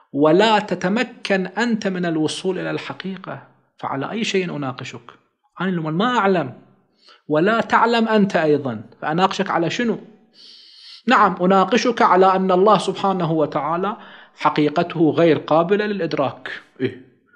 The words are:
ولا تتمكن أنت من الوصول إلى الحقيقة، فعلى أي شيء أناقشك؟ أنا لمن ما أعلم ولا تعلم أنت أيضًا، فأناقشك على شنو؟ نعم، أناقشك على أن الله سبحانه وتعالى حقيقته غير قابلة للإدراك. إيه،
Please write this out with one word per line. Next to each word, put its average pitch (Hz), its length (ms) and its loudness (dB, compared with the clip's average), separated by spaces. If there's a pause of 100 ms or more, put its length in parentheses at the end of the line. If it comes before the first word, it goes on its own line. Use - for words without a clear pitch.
(120)
ولا 180 460 4
تتمكن 190 880 -4
أنت 214 400 -2
من 185 200 -4
الوصول 165 520 -4
إلى 160 120 -6
الحقيقة، 156 720 -12 (340)
فعلى 139 340 -8
أي 220 140 -6
شيء 180 320 -4
أناقشك؟ 131 540 -10 (500)
أنا 185 100 -2
لمن 156 220 -4
ما 233 260 0
أعلم 180 340 0 (760)
ولا 190 320 2
تعلم 226 480 2
أنت 202 280 2
أيضًا، 135 460 0 (200)
فأناقشك 185 480 -2
على 165 200 -2
شنو؟ 226 280 -4 (1080)
نعم، 208 340 4
أناقشك 196 640 2
على 185 340 6
أن 190 140 0
الله 190 280 6
سبحانه 185 540 -2
وتعالى 160 640 -2 (400)
حقيقته 156 760 0
غير 151 280 4
قابلة 175 480 0
للإدراك. 156 640 -6 (300)
إيه، 110 220 -6 (340)